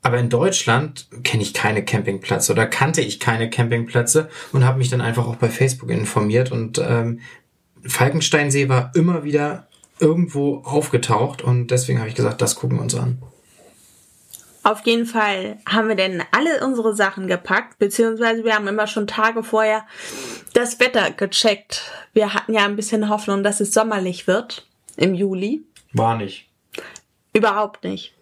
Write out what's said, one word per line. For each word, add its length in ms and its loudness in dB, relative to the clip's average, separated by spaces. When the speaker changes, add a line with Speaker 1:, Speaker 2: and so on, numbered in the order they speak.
Speaker 1:
Aber 160 2
in 140 0
Deutschland 760 0
kenn 200 0
ich 100 -4
keine 320 -2
Campingplätze 640 -2
oder 160 4
kannte 360 0
ich 180 -4
keine 300 0
Campingplätze 800 0
und 120 4
hab 140 4
mich 100 2
dann 140 0
einfach 240 0
auch 100 -4
bei 140 0
Facebook 400 0
informiert 600 0
und, 280 -4
ähm, 420 0
Falkensteinsee 880 2
war 240 2
immer 280 2
wieder 460 -2
irgendwo 640 2
aufgetaucht 800 0
und 280 2
deswegen 300 0
hab 80 -4
ich 60 -10
gesagt, 260 0
das 160 0
gucken 220 -2
wir 40 -2
uns 120 0
an. 280 -2
Speaker 2:
Auf 200 2
jeden 220 2
Fall 500 -2
haben 220 0
wir 60 2
denn 360 -2
alle 360 0
unsere 280 0
Sachen 320 0
gepackt, 520 -2
beziehungsweise 680 0
wir 100 2
haben 140 -2
immer 180 0
schon 200 -4
Tage 360 0
vorher 440 0
das 260 2
Wetter 320 2
gecheckt. 800 -2
Wir 220 2
hatten 180 -2
ja 140 4
ein 100 -2
bisschen 320 -2
Hoffnung, 340 0
dass 180 0
es 120 0
sommerlich 540 0
wird 400 -2
im 180 2
Juli. 480 -2
Speaker 1:
War 240 2
nicht. 320 -12
Speaker 2:
Überhaupt 520 2
nicht. 380 -10